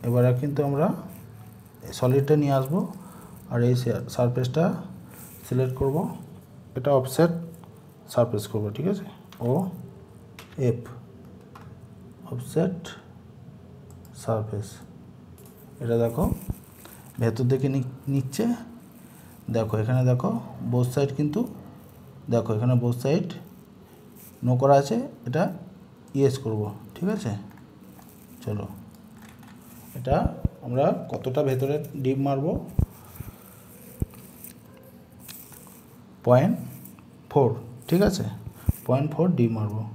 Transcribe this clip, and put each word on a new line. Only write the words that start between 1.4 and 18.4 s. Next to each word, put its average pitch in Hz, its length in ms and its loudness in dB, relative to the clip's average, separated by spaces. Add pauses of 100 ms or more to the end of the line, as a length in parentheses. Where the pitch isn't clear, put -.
এই - 120 -12
সলিডটা 139 420 4
নিয়ে 143 180 2
আসবো 139 200 0 (720)
আর 123 80 0 (100)
এই 127 120 6
সে-, 120 220 -2 (120)
সারফেসটা 127 480 2 (840)
select 127 320 0
করব, 139 180 2 (800)
এটা 127 220 2
offset 156 320 4 (840)
surface 113 380 2
করব। 104 140 -2 (120)
ঠিক 143 160 -2
আছে, 202 120 -6 (440)
ও - 20 2 (1160)
এফ, - 100 0 (1500)
Offset 165 440 -2 (1500)
surface। 107 440 -4 (1160)
এটা 117 200 4
দেখো 117 200 2 (1000)
ভেতর 113 300 2
দিকে 135 240 2
নি-, 131 200 -2 (180)
নিচ্ছে। 139 320 0 (1120)